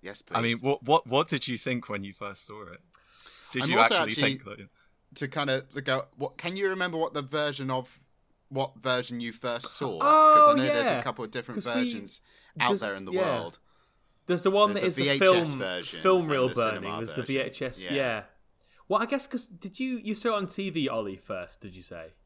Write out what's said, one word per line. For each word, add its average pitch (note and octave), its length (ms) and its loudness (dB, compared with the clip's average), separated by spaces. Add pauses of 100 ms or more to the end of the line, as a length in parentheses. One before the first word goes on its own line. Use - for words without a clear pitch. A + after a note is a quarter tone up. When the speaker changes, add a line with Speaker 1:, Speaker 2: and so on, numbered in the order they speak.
Speaker 1:
Yes, F#2+ 200 -16 (100)
Speaker 2:
I A2+ 100 0
mean, A#2 160 0
Speaker 1:
please. A#2 60 -12
Speaker 2:
what, C#3 200 0
what, D3+ 240 2
what C#3 220 2
did C#3 180 -2
you B2 100 -4
think B2 320 -6
when G2+ 140 -6
you G2 100 -12
first G2+ 320 -12
saw G#2+ 180 -16
it? E2+ 180 -20 (720)
Did B2+ 100 -2
Speaker 1:
I'm D3 60 -2
Speaker 2:
you A#2+ 100 4
Speaker 1:
also A2+ 160 8
Speaker 2:
actually D#3+ 160 2
Speaker 1:
actually C#3+ 120 0
Speaker 2:
think C3 200 0
that? G#2 240 -16 (480)
Speaker 1:
to D3 140 -6
kind C#3+ 200 2
of C3+ 360 -2
go, C3 200 0 (120)
what, C#3 200 -8
can F3+ 200 -6
you G3 120 0
remember F3+ 280 -2
what D#3+ 160 -2
the D3 100 -2
version C#3 480 -4
of, C3 280 -4 (500)
what C3+ 260 -2
version B2 460 -2
you A#2 100 -8
first A#2+ 460 -6
saw? A#2 240 -4
Speaker 3:
Oh, D#4 340 8
Speaker 1:
'Cause D4+ 180 10
I D4 40 4
know C4 80 2
Speaker 3:
yeah. D4 80 2 (100)
Speaker 1:
there's E3+ 160 0
a - 40 -6
couple B2 200 -6
of G#2+ 80 -10
different A#2+ 320 -6
Speaker 3:
'Cause B2 120 -4
we, B2 100 2
Speaker 1:
versions G#2+ 340 -10 (400)
out B2 100 4
Speaker 3:
there's, G3+ 120 0
Speaker 1:
there G2+ 140 -2
in F#2+ 100 -10
the C3 80 -8
Speaker 3:
yeah. F#3 80 0
Speaker 1:
world. A#2+ 380 -4 (680)
Speaker 3:
There's F3 160 -2
the F#3+ 80 4
one G#3 220 4
Speaker 1:
There's - 80 -4
Speaker 3:
that F#3 60 0
is E3+ 100 -2
Speaker 1:
a - 20 -6
Speaker 3:
the C3+ 60 2
Speaker 1:
V C#3+ 60 2
H C#3+ 100 2
S F3+ 280 6
Speaker 3:
film, C#3 100 -4
Speaker 1:
version F#2 420 -6
Speaker 3:
film F#3 220 6
Speaker 1:
and D#3 80 -2
Speaker 3:
reel C3 180 2
Speaker 1:
the A#2 60 -4
Speaker 3:
burning A2 280 0
Speaker 1:
cinema G2 180 -6
Speaker 3:
is A2+ 120 -8
the C3 80 -4
Speaker 1:
version. C3+ 140 -4
Speaker 3:
V C3+ 40 0
H B2+ 220 -6
S, B2+ 220 -8
Speaker 1:
Yeah. F3 100 -6
Speaker 3:
yeah. B2 300 -2 (680)
Well, G3+ 120 2
I A#3 40 -2
guess C4+ 220 -4
'cause - 180 -8
did - 340 -16
you, C4 180 -4
you G#3+ 160 -6
saw A3 160 -2
it A3+ 60 0
on G3 120 -4
T G3 220 -6
V, D3+ 200 -2
Ollie, G#2+ 260 -6
first, - 460 -12
did F#2+ 140 -16
you F#2 60 -18
say? E2 300 -16 (140)